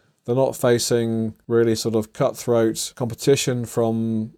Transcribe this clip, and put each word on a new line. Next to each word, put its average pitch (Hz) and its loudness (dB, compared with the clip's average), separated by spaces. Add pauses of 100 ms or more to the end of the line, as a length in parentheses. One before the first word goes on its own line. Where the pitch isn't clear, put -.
(240)
They're 123 -2
not 131 2
facing 117 0 (140)
really 117 4
sort 110 -2
of 107 -2
cutthroat 117 0
competition 123 0
from 113 -2